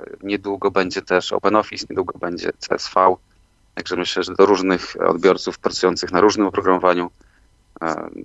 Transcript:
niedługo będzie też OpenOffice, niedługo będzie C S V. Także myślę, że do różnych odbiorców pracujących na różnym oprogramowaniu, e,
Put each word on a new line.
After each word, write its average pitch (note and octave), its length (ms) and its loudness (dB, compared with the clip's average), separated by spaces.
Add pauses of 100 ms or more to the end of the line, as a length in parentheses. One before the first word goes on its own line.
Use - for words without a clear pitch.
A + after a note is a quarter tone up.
(220)
niedługo G2 480 -4
będzie F#2+ 320 -2
też - 300 -2
OpenOffice, G2+ 580 -2
niedługo F#2 280 -4
będzie F2 400 -6
C - 160 -4
S - 200 -6
V. F#2 220 4 (580)
Także F2+ 220 -6
myślę, F2+ 260 -2
że F2 120 -6
do G2 120 6
różnych F#2 500 2 (120)
odbiorców F2 500 2
pracujących F2 540 -2
na F2+ 80 2
różnym G#2 260 4
oprogramowaniu, F2+ 640 2 (720)
e, D#2+ 280 -6 (140)